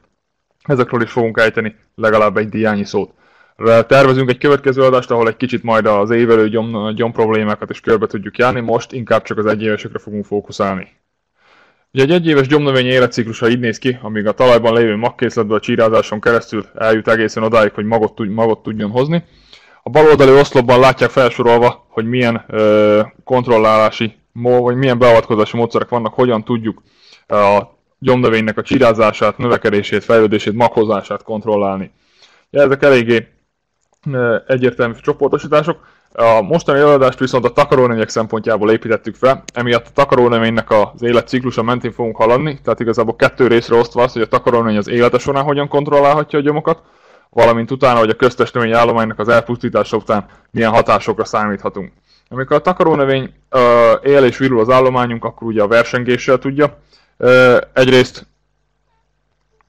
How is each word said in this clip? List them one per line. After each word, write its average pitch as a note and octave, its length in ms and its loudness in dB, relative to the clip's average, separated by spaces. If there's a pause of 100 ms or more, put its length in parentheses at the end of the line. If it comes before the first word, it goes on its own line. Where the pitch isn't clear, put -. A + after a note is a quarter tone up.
(640)
ezekről B2 380 -2
is A2 100 -6
fogunk A2+ 280 -4
ejteni A2 360 -2 (200)
legalább G#2+ 420 0
egy G#2+ 120 -4
diányi G#2 360 -4
szót. G2 300 -6 (440)
Ö, A2+ 280 4
tervezünk C3+ 420 2
egy B2 80 0
következő C#3 440 0
adást, B2+ 300 2
ahol A#2 160 0
egy A2 100 -4
kicsit B2 260 -6
majd A2 220 0
az G#2 240 0
évelő A#2 400 2
gyom, A2 460 -6
gyom A#2 160 -4
problémákat G#2+ 580 -4
is - 100 -12
körbe A2 280 -2
tudjuk G2+ 300 -10
járni, B2 220 0
most A#2 320 -4
inkább A2+ 320 -2
csak A2+ 140 -8
az G#2+ 80 -4
egyévesekre G#2+ 540 -4
fogunk G#2 260 -12
fókuszálni. G2 640 -6 (1040)
Ugye C3 100 0
egy C#3 80 0
egyéves D#3+ 360 0
gyomnövény C#3 380 0
életciklusa B2 640 -2
így B2 100 -2
néz A#2 180 -4
ki, B2 240 -6
amíg G#2+ 260 -6
a G#2 40 -2
talajban A#2 420 2
lévő A2+ 220 2
magkészletből A2+ 600 -4
a - 20 0
csírázáson A2 600 0
keresztül A2+ 460 -4 (100)
eljut A2 320 -2
egészen A2 360 -2
odáig, A2 280 0
hogy G#2 140 -8
magot A2 300 -2
tud-, A2 140 -8
magot A2+ 340 -2
tudjon G#2+ 260 -8
hozni. D3 340 -2 (600)
A - 60 -12
bal D3+ 160 4
oldali C#3 260 6
oszlopban B2+ 480 4
látják B2+ 300 2
felsorolva, A#2+ 800 2
hogy A2+ 160 -6
milyen, A#2 420 -2
ö, G#2+ 540 2 (220)
kontrollálási A2 920 0 (160)
mó-, B2 300 0
vagy B2 140 0
milyen B2+ 220 0
beavatkozási A#2 600 2
módszerek A2+ 320 -2
vannak, A#2 240 -4
hogyan B2 300 0
tudjuk, A2+ 380 -6 (460)
ö, - 80 -4
a G2+ 440 2 (200)
gyomnövénynek A#2 580 0
a A2+ 60 -8
csírázását, A2+ 760 0
növekedését, G#2+ 640 -2
fejlődését, A2 500 0
maghozását A2 720 -2
kontrollálni. G2+ 680 -4 (600)
Ugye C#3+ 120 2
ezek C3+ 200 0
eléggé, A#2+ 440 2 (840)
ö, A#2+ 260 -2 (100)
egyértelmű B2 540 -2
csoportosítások. D3 920 -4 (160)
A A2+ 300 2
mostani C#3+ 380 -2
előadást C#3 400 2
viszont B2+ 260 -2
a A#2+ 60 0
takarónövények B2 580 0
szempontjából A2 600 -2
építettük A2 440 -2
fel, C3+ 280 0 (100)
emiatt A#2+ 340 -2
a - 60 -20
takarónövénynek A#2 800 0
az G#2 300 0
életciklusa A#2+ 600 -2
mentén A#2+ 280 -4
fogunk A2+ 240 -8
haladni, C3+ 480 0
tehát A2+ 160 -4
igazából A2+ 360 -2
kettő C3 320 0
részre A#2 280 2
osztva A#2+ 280 2
az, B2+ 100 -2
hogy A#2 80 -4
a A2 60 -2
takarónövény A#2 500 0
az G#2 100 -4
élete A#2+ 300 0
során C#3 260 -2
hogyan C#3+ 240 -4
kontrollálhatja D3 720 0
a - 20 -4
gyomokat, D3+ 400 -2 (480)
valamint A#2 420 2
utána, C3 280 2
hogy A2 100 2
a A2+ 60 0
köztes B2 360 0
növény A#2 220 -2
állománynak A#2 460 0
az G#2+ 100 -4
elpusztítása A#2 680 -2
után G#2 280 -4 (260)
milyen A2+ 200 -2
hatásokra A2 540 0
számíthatunk. G2+ 640 -6 (380)
Amikor C3 260 -6
a D3 60 2
takarónövény, D3 720 -2 (160)
ö, A#2+ 420 4 (120)
él C#3 200 4
és A#2+ 140 0
virul C3 220 -2
az A2 100 0
állományunk, B2+ 560 0
akkor A2+ 220 -10
ugye G#2+ 140 -2
a G#2 60 0
versengéssel B2 720 0
tudja, C#3 400 -2 (400)
ö, B2+ 400 4 (160)
egyrészt, B2+ 540 0 (1400)